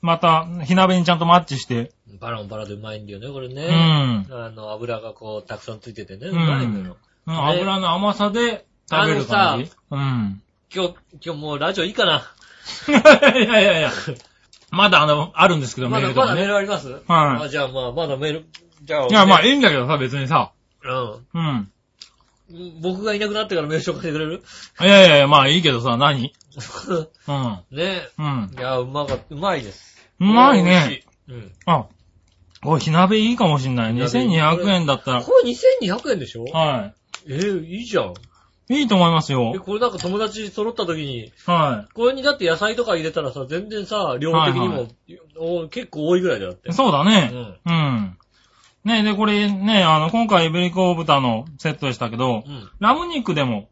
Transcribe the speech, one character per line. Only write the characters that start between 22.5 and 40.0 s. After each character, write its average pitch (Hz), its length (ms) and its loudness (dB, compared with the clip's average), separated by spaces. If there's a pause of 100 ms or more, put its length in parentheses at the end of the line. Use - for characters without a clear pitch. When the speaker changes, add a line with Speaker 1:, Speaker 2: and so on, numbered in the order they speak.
Speaker 2:
僕 185 220 -6
が 214 100 -4
い 202 40 -6
な 214 100 -4
く 208 60 -6
な 214 100 -4
っ 214 40 -14
て 202 60 -6
か 165 80 -2
ら 147 40 -6
メ 156 100 -4
ー - 20 0
ル 151 60 -6
紹 175 80 -4
介 147 100 -10
し 170 40 -8
て 160 60 -6
く 151 60 -4
れ 156 80 -4
る？ 170 160 -10 (380)
Speaker 1:
い 170 40 -2
や 196 220 10
い 170 40 10
や 151 60 8
い 143 40 8
や、 139 60 6
ま 143 160 8
あ 135 60 4
い 156 100 4
い 180 40 0
け 151 100 4
ど 117 80 0
さ、 120 160 0
何？ 139 360 0
Speaker 2:
<laughs> - 960 -10
Speaker 1:
う 143 40 -4
ん。 120 260 -4 (120)
Speaker 2:
ね。 165 380 -6 (100)
Speaker 1:
う 156 40 -6
ん。 127 360 -6
Speaker 2:
い - 20 -10
や、 127 180 -2
う 123 80 -4
ま 139 200 -6
か 135 80 -4
っ-、 120 40 -8 (120)
う 151 60 -14
ま 180 200 -2
い 135 60 -6
で 104 80 -14
す。 - 280 -20 (220)
Speaker 1:
う 180 40 0
ま 240 320 6
い 185 60 4
ね。 175 80 4
Speaker 2:
美 185 60 6
味 147 180 2
し 127 40 -14
い。 - 340 -20
う 123 40 -16
ん。 101 160 -18 (140)
Speaker 1:
あ、 151 200 0 (800)
お 151 140 0
い、 - 20 -2
火 156 100 -4
鍋 185 280 4
い 220 140 0
い 240 40 -2
か 233 100 2
も 147 120 2
し 131 100 -4
ん 127 60 -2
な 117 140 0
い。 113 40 -2
Speaker 2:
火 120 80 -2
鍋。 123 40 -2
Speaker 1:
二 123 60 -2
千 240 180 0
二 170 100 2
百 170 320 2
円 175 160 0
だ 139 80 2
っ - 80 -8
た 127 120 -2
ら。 123 80 -2
Speaker 2:
こ - 100 -2 (100)
れ - 20 2
二 240 100 -2
千 508 160 2 (100)
二 202 80 -4
百 240 240 -4
円 196 60 -2
で 127 80 -10
し - 100 -18
ょ？ 117 160 -10
Speaker 1:
は 139 400 -2 (340)
い。 - 20 -20
Speaker 2:
え 131 80 -10
ー、 180 300 -4
い 185 160 -12
い - 20 -12
じ 214 140 -2
ゃ 131 40 0
ん。 92 120 -8 (560)
Speaker 1:
い 285 140 0
い 240 40 -2
と 208 60 2
思 175 140 6
い - 20 4
ま 160 100 2
す 147 120 -6
よ。 123 220 -2
Speaker 2:
え、 - 40 -8
こ 190 160 -10
れ 214 60 -4
な 240 80 0
ん - 20 -2
か 190 80 -12
友 185 200 -6